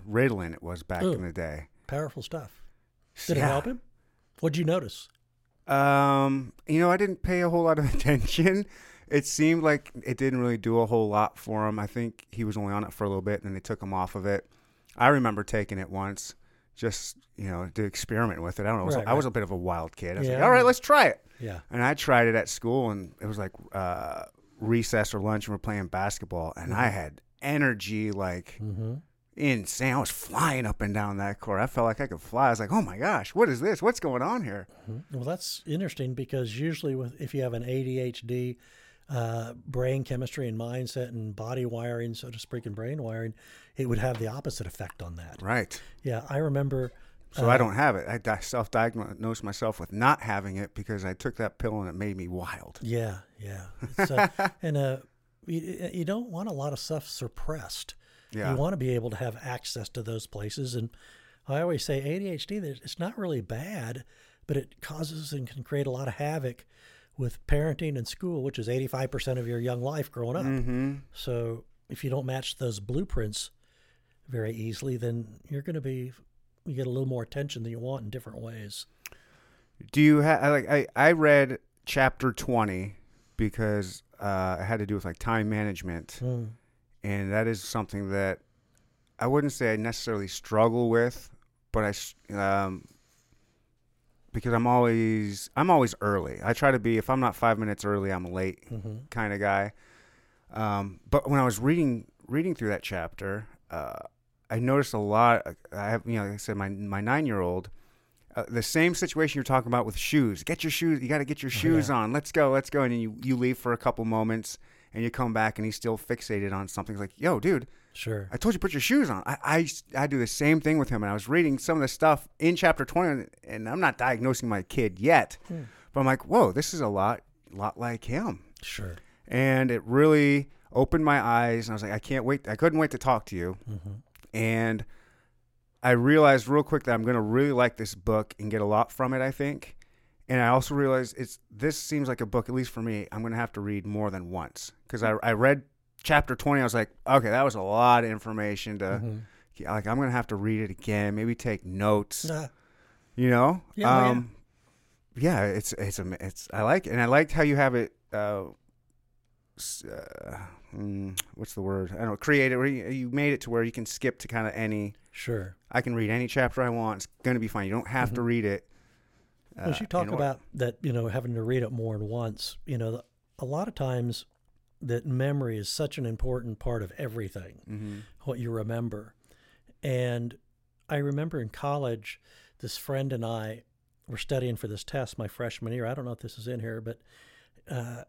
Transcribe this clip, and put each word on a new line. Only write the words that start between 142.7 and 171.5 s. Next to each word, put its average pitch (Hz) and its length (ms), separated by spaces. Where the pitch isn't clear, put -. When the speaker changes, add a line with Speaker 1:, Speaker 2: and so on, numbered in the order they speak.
Speaker 1:
for 117 120
me, 110 300
I'm 107 100
gonna 113 140
have 117 160
to 104 80
read 101 260
more 104 240
than 92 180
once. 87 440
'Cause 110 160
I, 110 80
I 117 100
read 131 300
chapter 147 320
twenty, 143 260
I 131 40
was 113 100
like, 113 160
"Okay, 123 240
that 123 120
was 135 120
a 104 80
lot 117 420
of 113 60
information 107 720
to, 98 40
Speaker 2:
Mm-hmm. 104 340
Speaker 1:
yeah, - 160
like, 107 140
I'm 113 100
gonna 135 140
have 120 180
to 107 80
read 107 260
it 101 80
again, 104 440
maybe 113 220
take 107 280
notes." 101 640
Speaker 2:
Uh, 156 200
Speaker 1:
You 123 160
know? 135 320
Speaker 2:
Yeah, 208 100
yeah. 127 60
Speaker 1:
Um, 123 220
yeah, 127 300
it's, 101 280
it's, 101 260
am-, 92 200
it's, - 320
I 101 100
like 151 240
it. - 40
And 117 100
I 120 60
liked 143 260
how 165 100
you 147 140
have 135 200
it, 117 160
uh, 104 320
s-, - 280
uh, - 520
mm, 98 440
what's - 200
the 101 80
word? 95 300
I - 60
don't 117 100
know, 104 80
created, 135 400
where 127 100
you, 123 220
you 127 220
made 143 220
it 131 100
to 120 80
where 117 120
you 117 100
can 113 140
skip - 340
to - 80
kinda 110 300
any 107 360
Speaker 2:
Sure. 95 460
Speaker 1:
I 120 80
can 123 160
read 110 140
any 120 180
chapter 127 340
I 123 60
want. 113 300
It's - 100
gonna 127 160
be 113 80
fine. 104 180
You 95 60
don't 117 160
have 120 220
to 113 100
Speaker 2:
Mm-hmm. 120 40
Speaker 1:
read 117 200
it, 101 240
Speaker 2:
Well, 180 140
as 147 60
Speaker 1:
uh, - 40
Speaker 2:
you 220 80
talk 175 160
Speaker 1:
in 104 60
order. 147 120
Speaker 2:
about 135 180
that, 123 260
you 143 120
know, 117 160
having 120 260
to 113 80
read 120 220